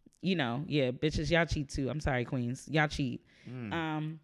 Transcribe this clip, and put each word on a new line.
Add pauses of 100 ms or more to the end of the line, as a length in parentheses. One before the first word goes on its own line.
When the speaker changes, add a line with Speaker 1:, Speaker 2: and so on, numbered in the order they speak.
(200)
Speaker 1:
you
know,
yeah,
bitches,
y'all
cheat
too.
I'm
sorry,
queens.
Y'all
cheat. (240)
Speaker 2:
Mm.
Speaker 1:
Um,